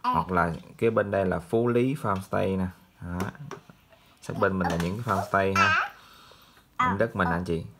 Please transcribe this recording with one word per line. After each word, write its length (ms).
hoặc 280
là 220
cái 120
bên 220
đây 140
là 140
Phú 280
Lý 340
Farmstay 560
nè. 80
Đó. 260
Sát 180
bên 200
mình 80
là 140
những 200
cái 140
farmstay 400
ha. 340
Mảnh 200
đất 180
mình 120
anh 160
chị. 220